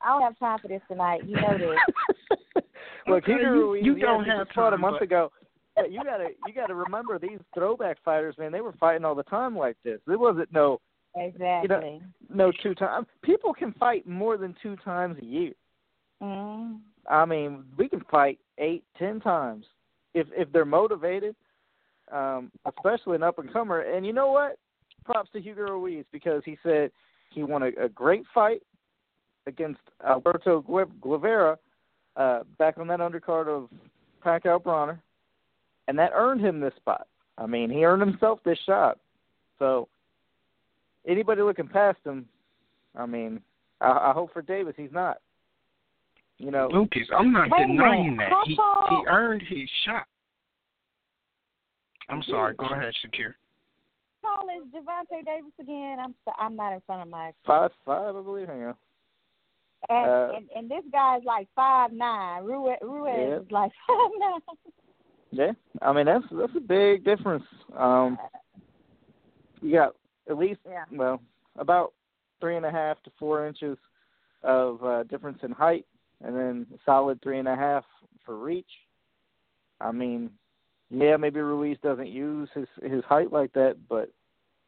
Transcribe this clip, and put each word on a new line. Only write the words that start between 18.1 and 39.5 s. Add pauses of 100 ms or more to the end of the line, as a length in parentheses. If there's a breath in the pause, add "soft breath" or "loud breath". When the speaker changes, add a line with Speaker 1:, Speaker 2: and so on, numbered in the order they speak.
Speaker 2:
fight (220)
eight, (160)
ten
times (480)
if, (100)
if
they're
motivated, (760)
um, (160)
especially
an
up-and-comer.
And
you
know
what? (480)
Props
to
Hugo
Ruiz
because
he
said (400)
he
won
a,
a
great
fight (880)
against (280)
Alberto
Gue-, (100)
Guevara, (600)
uh, (180)
back
on
that
undercard
of (540)
Pacquiao
Bronner, (840)
and
that
earned
him
this
spot. (300)
I
mean,
he
earned
himself
this
shot. (580)